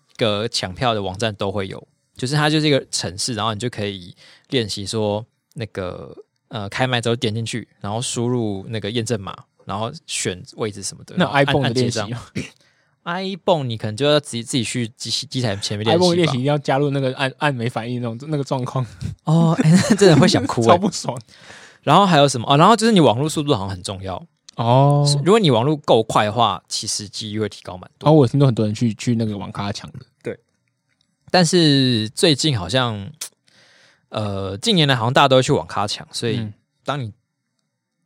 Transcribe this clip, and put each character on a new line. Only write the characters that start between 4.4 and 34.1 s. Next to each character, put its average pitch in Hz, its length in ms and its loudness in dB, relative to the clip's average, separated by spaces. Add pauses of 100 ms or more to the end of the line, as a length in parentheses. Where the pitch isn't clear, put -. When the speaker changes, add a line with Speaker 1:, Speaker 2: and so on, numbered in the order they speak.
Speaker 1:
练 117 180 0
习 98 200 -10
说 107 360 -2 (300)
那 113 140 -10
个， 90 480 -10 (320)
呃， 101 200 -8
开 127 200 -2
麦 123 120 0
之 117 100 -2
后 117 60 0
点 117 180 -4
进 113 120 -4
去， 113 220 -10 (120)
然 104 140 -8
后 117 80 -4
输 120 260 -4
入 107 420 -4
那 110 100 -8
个 101 100 -6
验 113 160 -4
证 107 160 -4
码， 90 140 -14 (300)
然 98 140 -8
后 110 120 -6 (140)
选 - 380 -8 (120)
位 117 140 -6
置 101 140 -12
什 - 120 -10
么 - 100 -20
的， - 120 -20
Speaker 2:
那 175 60 0
Speaker 1:
然 - 40 0
后 - 60 -6
按， 143 120 4
Speaker 2:
iPhone 139 180 0
的 131 60 0
练 120 220 0
习 113 80 -4
吗？ 104 60 -4
Speaker 1:
按 117 300 -12
结 - 60 -6
账。 - 120 -14
<clears throat> - 0 - (520)
iPhone 185 600 -2
你 113 120 -4
可 - 80 -8
能 107 120 -6
就 139 80 0
要 147 120 4
自 - 200 -2
己， 117 60 -6
自 - 120 -6
己 120 80 0
去 120 260 -4
机 - 200 -12
器， 113 160 -4
机 131 160 -6
台 110 160 -2
前 104 200 -6
面 104 80 -6
练 110 120 4
习 - 20 2
吧。 180 60 4
Speaker 2:
iPhone 175 100 2
练 175 140 2
习 139 60 -2
一 - 20 -2
定 127 80 -2
要 147 120 2
加 135 200 -2
入 143 140 0
那 139 100 -2
个 131 140 -2
按， 131 220 -2
按 147 160 0
没 117 140 -4
反 117 220 -6
应 123 120 -6
那 120 60 -6
种， 113 100 -8 (120)
那 156 80 -2
个 139 60 -4
状 131 200 -4
况。 123 220 -4 (400)
Speaker 1:
哦， 160 360 4
哎， 156 100 4
那 196 240 6
真 196 120 6
的 160 80 10
会 147 100 6
想 180 220 2
哭 - 140 -2
欸。 113 60 4
Speaker 2:
<laughs> 113 40 8
超 175 60 8
不 190 120 -2
爽。 - 300 -6 (600)
Speaker 1:
然 147 160 4
后 202 80 6
还 180 120 4
有 143 80 6
什 131 140 -2
么？ 110 100 -6
哦， 139 60 6
然 160 100 6
后 220 120 6
就 214 80 -2
是 233 80 4
你 180 80 6
网 117 180 4
络 151 80 -2
速 151 160 -4
度 143 100 0
好 101 80 0
像 98 80 -6
很 92 140 -10
重 95 180 -10
要。 95 240 -10 (300)
Speaker 2:
哦。 139 500 4 (200)
Speaker 1:
如 180 80 4
果 226 40 6
你 180 140 4
网 113 140 2
络 156 100 0
够 147 260 4
快 - 220 0
的 104 80 0
话， 104 380 0
其 - 180 -8
实 101 220 -8
几 107 240 -10
率 107 80 -4
会 104 80 -2
提 - 120 -16
高 92 140 -14
蛮 92 240 -20
多。 - 80 -2
Speaker 2:
哦， 151 60 6
我 147 120 6
听 139 140 0
到 143 60 6
很 123 100 4
多 110 100 0
人 104 80 -2
去， 110 200 0
去 120 220 -2
那 113 100 -2
个 104 120 -4
网 95 140 -10
咖 101 180 -8
抢 - 220 -12
的。 131 80 -18 (240)
Speaker 1:
对。 110 160 -10 (880)
但 185 160 4
是 139 600 4
最 160 260 2
近 135 240 0
好 95 120 -6
像， 113 420 -2 (960)
呃， 98 480 -6